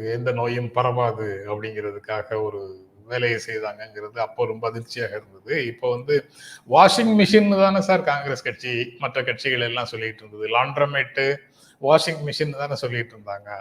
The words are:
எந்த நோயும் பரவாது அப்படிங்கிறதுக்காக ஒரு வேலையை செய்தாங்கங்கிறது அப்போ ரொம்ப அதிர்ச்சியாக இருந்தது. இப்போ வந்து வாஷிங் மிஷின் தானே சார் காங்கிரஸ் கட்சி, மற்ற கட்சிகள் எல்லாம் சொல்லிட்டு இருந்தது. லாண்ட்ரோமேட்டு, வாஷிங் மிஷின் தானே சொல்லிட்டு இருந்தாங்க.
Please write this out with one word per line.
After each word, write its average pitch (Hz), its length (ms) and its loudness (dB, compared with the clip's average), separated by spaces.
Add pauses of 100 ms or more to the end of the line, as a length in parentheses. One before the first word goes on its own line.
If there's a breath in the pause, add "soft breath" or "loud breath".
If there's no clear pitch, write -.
(140)
எந்த 123 180 -2
நோயும் 120 400 -2
பரவாது 113 760 0
அப்படிங்கிறதுக்காக 107 960 -6
ஒரு 95 440 -10 (200)
வேலையை 120 400 0
செய்தாங்கங்கிறது 107 680 -10
அப்போ 113 280 -4
ரொம்ப 110 240 -4
அதிர்ச்சியாக 113 460 -8
இருந்தது. 104 500 -6
இப்போ 117 240 -4
வந்து 135 360 0 (440 loud breath)
வாஷிங் 208 540 6
மிஷின் 202 260 6
தானே 196 320 4
சார் 185 220 2
காங்கிரஸ் 143 400 -2
கட்சி, 123 560 -6
மற்ற 131 240 -4
கட்சிகள் 123 380 -2
எல்லாம் 120 240 -2
சொல்லிட்டு 110 420 -8
இருந்தது. 107 260 -6
லாண்ட்ரோமேட்டு, 139 840 0 (440 soft breath)
வாஷிங் 151 480 4
மிஷின் 147 280 -4
தானே 143 180 -6
சொல்லிட்டு 120 420 -6
இருந்தாங்க. 104 300 -12 (140)